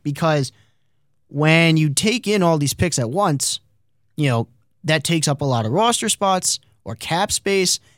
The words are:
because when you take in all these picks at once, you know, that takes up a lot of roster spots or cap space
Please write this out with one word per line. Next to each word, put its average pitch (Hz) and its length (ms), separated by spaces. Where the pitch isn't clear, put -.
because 147 480
when 160 480
you 156 120
take 214 380
in 202 160
all 165 140
these 143 160
picks - 260
at 113 100
once, 165 500
you 147 100
know, 117 200
that 156 200
takes 165 240
up 143 140
a 143 40
lot 120 200
of 107 60
roster 226 380
spots 190 500
or 110 120
cap 185 360
space 190 480